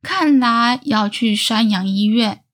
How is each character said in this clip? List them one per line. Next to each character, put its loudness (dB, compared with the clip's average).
看 2
来 0
要 -2
去 -2
山 0
羊 -2
医 0
院 0